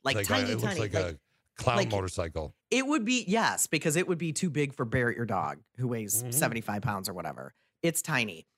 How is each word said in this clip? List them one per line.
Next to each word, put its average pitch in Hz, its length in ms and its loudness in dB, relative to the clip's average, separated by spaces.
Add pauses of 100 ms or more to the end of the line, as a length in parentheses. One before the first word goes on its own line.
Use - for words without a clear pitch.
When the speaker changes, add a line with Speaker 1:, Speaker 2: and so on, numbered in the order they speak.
Speaker 1:
Like, 135 140 2
Speaker 2:
Like 101 80 2
a, 95 40 -2
Speaker 1:
tiny, 104 220 2
Speaker 2:
it 110 40 2
looks 110 100 -2
Speaker 1:
tiny. 104 160 0
Speaker 2:
like 104 140 -2
Speaker 1:
Like, 98 100 2 (100)
Speaker 2:
a - 40 -16 (440)
clown 120 140 4
Speaker 1:
like, - 140 2
Speaker 2:
motorcycle. 87 640 -2 (160)
Speaker 1:
it 262 160 4
would 294 180 2
be, 247 240 2
yes, 180 400 2
because 151 280 2
it 185 120 2
would 180 100 0
be 160 140 -2
too 185 180 0
big 139 240 0
for 131 120 -2
Barrett, 120 300 2
your - 100 -2
dog, 80 320 -2 (180)
who 123 120 -2
weighs 110 340 -2
Speaker 2:
Mm-hmm. 123 100 -6
Speaker 1:
seventy-five 117 500 0
pounds 101 260 -2
or 98 60 -6
whatever. 71 400 -8 (280)
It's 165 200 0
tiny. 110 440 -2 (120)